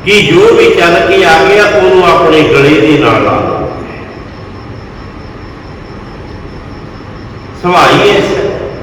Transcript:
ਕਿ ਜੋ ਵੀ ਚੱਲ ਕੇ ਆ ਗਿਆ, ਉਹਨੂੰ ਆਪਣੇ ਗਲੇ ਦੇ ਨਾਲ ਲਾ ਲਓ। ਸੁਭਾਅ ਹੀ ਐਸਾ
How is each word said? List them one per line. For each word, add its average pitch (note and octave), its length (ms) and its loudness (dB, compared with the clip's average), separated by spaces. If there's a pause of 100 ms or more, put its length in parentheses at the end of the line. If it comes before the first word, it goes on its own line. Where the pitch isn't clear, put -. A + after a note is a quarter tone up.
ਕਿ G3+ 180 2
ਜੋ G3 320 4
ਵੀ - 160 4
ਚੱਲ E3+ 240 2 (140)
ਕੇ F#3+ 160 4
ਆ E3 200 4
ਗਿਆ, G#3 200 4
ਉਹਨੂੰ F#3 420 4
ਆਪਣੇ E3 360 4
ਗਲੇ C#3 380 4
ਦੇ D3 180 4
ਨਾਲ A#2 260 2
ਲਾ - 80 0
ਲਓ। B2 400 -4 (4000)
ਸੁਭਾਅ - 420 2
ਹੀ G3+ 60 4
ਐਸਾ - 380 0 (340)